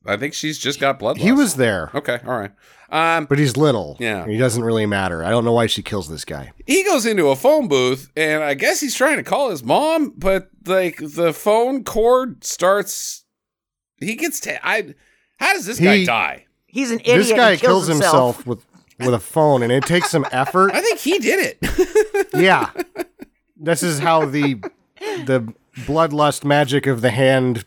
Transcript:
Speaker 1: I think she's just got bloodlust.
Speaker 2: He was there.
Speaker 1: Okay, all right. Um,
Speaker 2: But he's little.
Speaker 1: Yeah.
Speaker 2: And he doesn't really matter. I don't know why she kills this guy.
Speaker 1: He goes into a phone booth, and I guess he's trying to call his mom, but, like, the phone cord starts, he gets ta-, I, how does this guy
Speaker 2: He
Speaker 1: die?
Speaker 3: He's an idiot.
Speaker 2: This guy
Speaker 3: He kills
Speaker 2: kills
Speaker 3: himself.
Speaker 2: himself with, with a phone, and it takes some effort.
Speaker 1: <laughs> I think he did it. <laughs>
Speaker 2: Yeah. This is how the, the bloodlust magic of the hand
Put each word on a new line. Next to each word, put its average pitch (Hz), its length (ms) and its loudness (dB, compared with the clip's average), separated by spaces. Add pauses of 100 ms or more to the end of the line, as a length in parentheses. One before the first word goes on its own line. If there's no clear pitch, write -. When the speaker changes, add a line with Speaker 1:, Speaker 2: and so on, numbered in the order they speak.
Speaker 1:
I 101 140 -4
think 147 160 -8
she's 151 240 -8
just 135 200 -6
got 139 220 -2
bloodlust. 123 180 -4
Speaker 2:
He 185 140 4
was 269 240 2
there. 104 380 0
Speaker 1:
Okay, 120 320 -4
all 123 120 -2
right. 101 140 -8 (380)
Um, 165 340 0
Speaker 2:
But 139 140 0
he's 131 180 0
little. 113 420 0
Speaker 1:
Yeah. 107 240 -4
Speaker 2:
And 98 80 -8
he 104 80 -2
doesn't 120 240 0
really 113 240 0
matter. 95 380 -2
I 95 60 -2
don't 117 140 2
know 117 100 2
why 117 120 2
she 104 160 -4
kills 92 260 -8
this 78 160 -12
guy. 71 280 -14 (140)
Speaker 1:
He 370 180 2
goes 294 220 0
into 190 240 2
a 135 60 2
phone 277 300 2
booth, 131 480 0
and 156 300 -2
I 143 100 -2
guess 240 260 -2
he's 277 140 -6
trying 277 220 0
to 156 80 -6
call 247 260 -2
his 139 140 -8
mom, 294 520 0
but, 190 340 -2 (160)
like, 185 320 0
the 156 340 -2
phone 233 500 0
cord 240 640 0
starts, - 800 -2 (720)
he 214 200 -6
gets 311 220 -6
ta-, 156 240 -8
I, 185 320 -4 (460)
how 359 140 2
does 302 120 -6
this 190 140 -8
guy 196 180 6
Speaker 2:
He 185 60 2
Speaker 1:
die? 92 380 -2 (240)
Speaker 3:
He's 247 260 -6
an 226 80 -4
idiot. 240 180 4
Speaker 2:
This 226 140 4
guy 220 200 6
Speaker 3:
He 160 60 0
kills 170 280 2
Speaker 2:
kills - 20 -
Speaker 3:
himself. 143 560 2
Speaker 2:
himself - 20 -10
with, 120 200 -8 (340)
with 123 140 0
a 113 40 -2
phone, 147 460 2
and 117 80 0
it 131 120 2
takes 175 260 0
some 147 200 0
effort. 180 400 2
Speaker 1:
<laughs> - 40 -4
I 277 80 0
think 440 180 -2
he 349 180 0
did 320 440 0
it. 403 720 0
<laughs> - 40 -8
Speaker 2:
Yeah. 349 340 4 (840)
This 160 260 -2
is 160 160 -2
how 160 280 2
the, 139 300 -2 (440)
the 185 520 -4 (220)
bloodlust 147 680 0
magic 143 420 2
of 123 140 0
the 120 100 2
hand 127 560 2